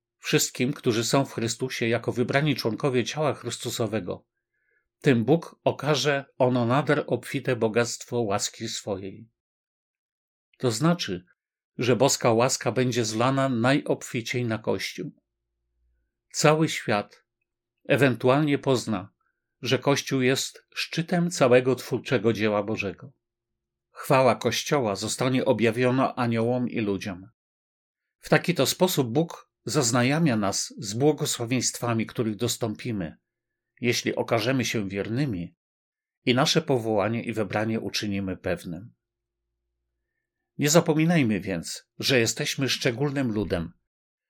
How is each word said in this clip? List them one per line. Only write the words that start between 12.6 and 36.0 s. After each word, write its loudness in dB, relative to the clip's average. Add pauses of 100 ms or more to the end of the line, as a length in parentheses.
będzie 0
zlana 0
najobficiej 0
na -2
Kościół. -4 (1200)
Cały 4
świat -4 (640)
ewentualnie 4
pozna, -2 (520)
że 0
Kościół 0
jest 0 (100)
szczytem -2
całego 6
twórczego -2
dzieła 0
Bożego. -6 (800)
Chwała 4
Kościoła 0
zostanie -2
objawiona 2
aniołom -2
i -4
ludziom. -4 (880)
W -20
taki 2
to 4
sposób 0
Bóg -4 (140)
zaznajamia 2
nas -2
z -10
błogosławieństwami, 0
których -4
dostąpimy, -4 (640)
jeśli 0
okażemy 0
się -2
wiernymi -4 (680)